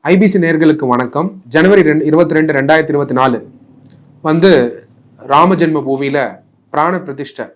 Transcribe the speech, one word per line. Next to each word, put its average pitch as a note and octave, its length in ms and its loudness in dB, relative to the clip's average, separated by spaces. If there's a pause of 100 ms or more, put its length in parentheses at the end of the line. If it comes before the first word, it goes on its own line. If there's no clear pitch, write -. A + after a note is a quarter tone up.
ஐ F3+ 180 2
பி G#3+ 80 2
சி F#3+ 120 0
நேயர்களுக்கு D#3 480 0
வணக்கம். B2+ 640 -4
ஜனவரி F3+ 340 4
ரெண்-, D3+ 220 0
இருபத்தி D#3 300 0
ரெண்டு, D#3 180 0
ரெண்டாயிரத்தி C#3+ 360 0
இருபத்தி C3+ 260 -4
நாலு B2+ 320 -2 (760)
வந்து D#3 600 2 (340)
ராம D3+ 380 2
ஜென்ம D#3 320 -2
பூமியில C3+ 500 -4 (340)
பிராண E3+ 300 -2
பிரதிஷ்டை C#3 540 -14